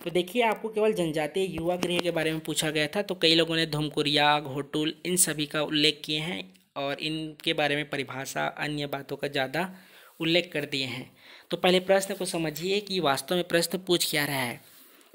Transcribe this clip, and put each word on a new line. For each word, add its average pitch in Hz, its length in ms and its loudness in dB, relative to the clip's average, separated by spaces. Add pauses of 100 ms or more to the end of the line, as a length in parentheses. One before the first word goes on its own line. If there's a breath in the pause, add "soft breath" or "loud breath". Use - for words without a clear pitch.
तो 175 100 -6
देखिए, 180 320 0
आपको 220 260 0
केवल 214 240 2
जनजातीय 160 540 0
युवा 165 320 -2
गृह 175 220 0
के 175 100 0
बारे 160 220 0
में 160 80 -4
पूछा 156 300 -2
गया 151 180 0
था, 208 140 -2
तो 180 120 -4
कई 165 200 4
लोगों 165 220 4
ने 165 100 2
धुमकुरिया, 147 760 2
घोटुल, 143 540 -4 (120)
इन 180 120 0
सभी 151 280 2
का 151 180 -2
उल्लेख 151 400 2
किए 151 160 -2
हैं 185 220 -6 (340)
और 139 240 -4
इनके 156 540 -4
बारे 147 220 2
में 147 140 -4
परिभाषा, 135 560 -4
अन्य 147 420 -4
बातों 139 280 -6
का 143 120 -4
ज़्यादा 139 420 -2 (500 loud breath)
उल्लेख 170 320 2
कर 147 140 -2
दिए 135 200 -2
हैं। 123 240 -8 (400 loud breath)
तो 175 60 -2
पहले 185 260 6
प्रश्न 190 320 2
को 190 120 -4
समझिए 165 540 -2
कि 190 200 -4
वास्तव 143 340 2
में 175 140 2
प्रश्न 170 300 2
पूछ 175 320 2
क्या 151 160 2
रहा 143 120 -2
है। 120 220 -4 (540 loud breath)